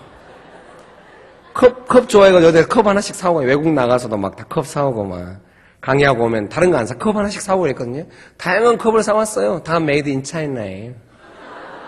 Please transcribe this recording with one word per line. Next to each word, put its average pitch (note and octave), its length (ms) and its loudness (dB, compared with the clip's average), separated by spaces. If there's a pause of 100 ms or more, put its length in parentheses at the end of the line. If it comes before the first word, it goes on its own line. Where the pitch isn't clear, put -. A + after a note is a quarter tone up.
(1500)
컵, - 340 2
컵 A#3+ 220 4
좋아해가지고 F#3+ 400 6
어제 D#3+ 160 6
컵 G#3+ 220 0
하나씩 G3+ 280 -2
사오고, F3 260 -2
외국 C#3+ 320 0
나가서도 B2 440 0
막 G2 200 -6
다 - 120 -20
컵 D3+ 180 -4
사오고, C3 380 -4
막 F2+ 340 -10 (440)
강의하고 C3+ 420 2
오면 A2 240 -2
다른 F3 220 0
거 D#3 80 2
안 A2+ 80 -2
사, G#2+ 100 -8
컵 G#3+ 180 -2
하나씩 G#3 280 -4
사오고 F#3+ 200 -2
그랬거든요. C3+ 440 -6 (320)
다양한 A3 400 0
컵을 A3 240 2
사왔어요. G#3 600 -2
다 D#3+ 140 -4
made D3 340 0
in C3+ 140 -4
China예요. B2 680 -8 (960)